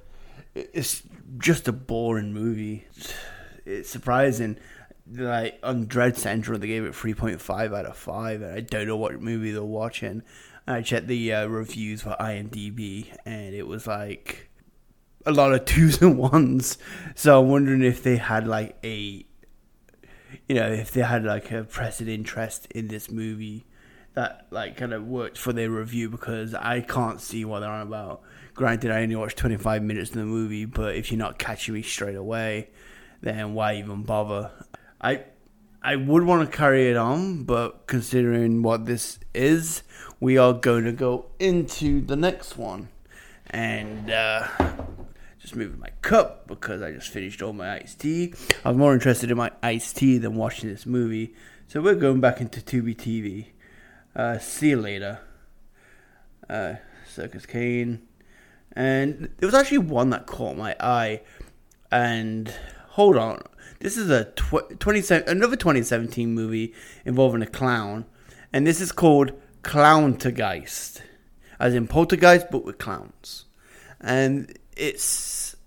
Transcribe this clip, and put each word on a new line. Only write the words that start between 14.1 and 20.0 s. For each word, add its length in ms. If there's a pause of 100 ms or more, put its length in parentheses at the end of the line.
a 60
lot 200
of 120
<laughs> 20
twos 340
and 160
ones. 640 (360)
So 260
I'm 100
wondering 320
if 200
they 140
had, 300
like, 380
a, 420 (1200)